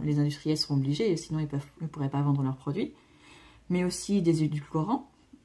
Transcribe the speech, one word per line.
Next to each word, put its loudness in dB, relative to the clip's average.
les 2
industriels 0
sont -2
obligés, 2
sinon -4
ils -2
peuvent, -4
ils -6
pourraient -4
pas 0
vendre 2
leurs -2
produits. -4
Mais 2
aussi 0
des 4
édulcorants, -2